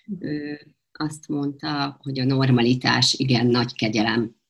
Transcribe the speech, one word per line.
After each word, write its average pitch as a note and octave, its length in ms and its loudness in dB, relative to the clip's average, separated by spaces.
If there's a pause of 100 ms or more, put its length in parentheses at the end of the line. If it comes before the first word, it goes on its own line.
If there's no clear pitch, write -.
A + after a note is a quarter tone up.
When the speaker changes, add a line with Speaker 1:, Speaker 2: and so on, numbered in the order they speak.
Speaker 1:
Mhm. F#3 200 -10
Speaker 2:
Ő D3 420 -8 (240)
azt D#3 360 -8
mondta, C#3+ 760 -4
hogy C3+ 180 -6
a B2+ 60 0
normalitás B2+ 880 4
igen B2 340 2
nagy A#2+ 280 0
kegyelem. A2+ 600 -2 (140)